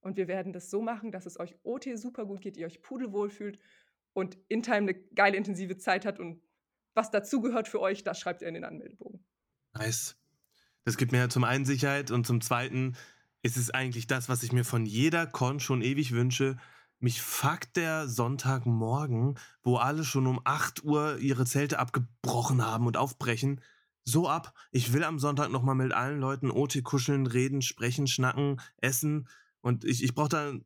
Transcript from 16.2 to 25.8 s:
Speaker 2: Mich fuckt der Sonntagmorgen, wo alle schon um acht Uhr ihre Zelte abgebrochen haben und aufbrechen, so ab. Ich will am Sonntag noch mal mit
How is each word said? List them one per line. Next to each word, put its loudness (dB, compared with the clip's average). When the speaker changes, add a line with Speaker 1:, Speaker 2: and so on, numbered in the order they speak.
Speaker 2:
Mich 0
fuckt -2
der 0
Sonntagmorgen, 0
wo 2
alle 0
schon 2
um 0
acht -2
Uhr 2
ihre 2
Zelte 0
abgebrochen 0
haben 0
und 0
aufbrechen, 0
so 2
ab. -2
Ich 2
will 4
am 0
Sonntag 2
noch 2
mal 4
mit 4